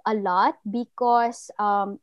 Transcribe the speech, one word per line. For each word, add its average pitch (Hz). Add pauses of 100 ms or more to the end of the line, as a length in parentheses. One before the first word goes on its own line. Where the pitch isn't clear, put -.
a 220
lot 202 (100)
because, 240
um, 202